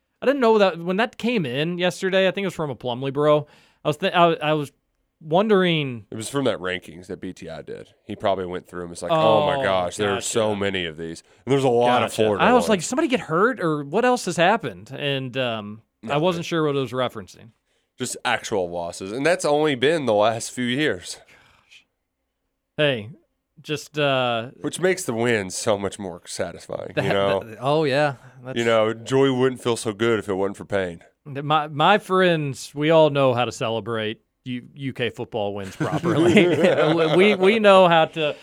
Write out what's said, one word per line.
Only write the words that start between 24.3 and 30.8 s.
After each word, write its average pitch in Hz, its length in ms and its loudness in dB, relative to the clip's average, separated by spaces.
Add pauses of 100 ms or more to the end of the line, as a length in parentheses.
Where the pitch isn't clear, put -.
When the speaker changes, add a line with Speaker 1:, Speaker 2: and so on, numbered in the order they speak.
Speaker 2:
Which 147 200 -8
makes 185 240 0
the 127 80 -2
wins 110 420 0
so 104 220 0
much 98 200 -6
more 90 280 -8
satisfying, - 720 -10
you 143 60 0
Speaker 1:
that, 98 100 -2
Speaker 2:
know? 98 280 2
Speaker 1:
that, 110 200 -14
oh, 151 240 0
yeah. 139 300 0 (280)
That's 127 140 -10
Speaker 2:
You 117 80 0
know, 113 280 4
joy 131 400 2
wouldn't 127 300 0
feel 117 140 0
so 110 160 -4
good 113 260 2
if 98 80 -8
it 101 60 0
wasn't 98 240 -2
for 90 80 -14
pain. 90 380 -4 (220)